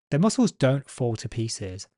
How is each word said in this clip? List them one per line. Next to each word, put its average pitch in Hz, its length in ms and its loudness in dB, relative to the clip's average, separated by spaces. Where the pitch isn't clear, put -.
Their 147 100 2
muscles 220 320 4
don't 139 360 0
fall 120 280 -4
to - 120 -10
pieces. 104 680 -8